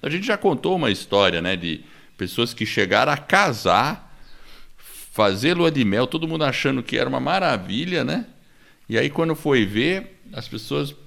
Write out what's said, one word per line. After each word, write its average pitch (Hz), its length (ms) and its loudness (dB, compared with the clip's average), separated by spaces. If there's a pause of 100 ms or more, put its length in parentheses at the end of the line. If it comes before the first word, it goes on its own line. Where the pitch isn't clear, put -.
A 156 80 -4
gente 185 160 -4
já 220 100 0
contou 180 400 0
uma 143 140 0
história, 95 500 2
né, 90 160 -2
de 85 240 -6 (380)
pessoas 117 340 -2
que 110 140 -4
chegaram 107 460 2
a 139 40 0
casar, 139 880 2 (1040)
fazer 107 420 2
lua 170 160 4
de 139 140 0
mel, 107 220 2
todo 160 220 -4
mundo 160 160 -2
achando 135 380 0
que - 140 -4
era 123 120 0
uma 135 120 -2
maravilha, 143 840 -2
né? 165 200 -2 (640)
E 110 100 -2
aí 131 120 2
quando 165 260 0
foi 135 280 2
ver, 131 560 -2 (120)
as - 160 -10
pessoas 139 460 -6 (120)